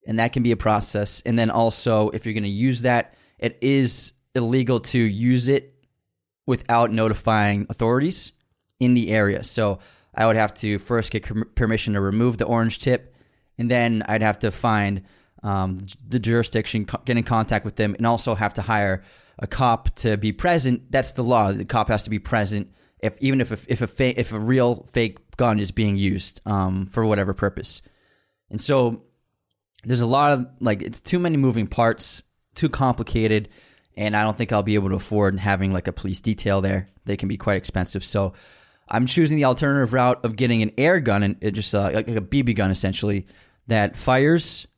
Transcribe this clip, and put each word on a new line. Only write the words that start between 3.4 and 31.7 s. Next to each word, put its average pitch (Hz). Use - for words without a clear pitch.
is 135
illegal 120
to -
use 120
it -
without 117
notifying 107
authorities 131
in 123
the 117
area. 104
So 104
I 110
would 110
have 107
to 104
first 117
get 107
com-, 107
permission 110
to 101
remove 110
the 110
orange 113
tip, -
and 120
then 117
I'd 107
have 107
to 110
find, 101
um, 95
the 123
jurisdiction, 113
co-, -
get 120
in 117
contact 110
with 104
them, 104
and 113
also 117
have 101
to 104
hire 101
a 101
cop -
to 107
be 104
present. 135
That's 135
the 127
law. 113
The 98
cop 110
has 107
to -
be 107
present 104
if, -
even 135
if, 110
if, 104
if 123
a 120
fa-, 127
if 117
a 104
real 123
fake -
gun 110
is 92
being 101
used, 98
um, 95
for 110
whatever 101
purpose. -
And 110
so 123
there's 120
a 120
lot 143
of, 127
like, 107
it's -
too -
many 165
moving 117
parts, -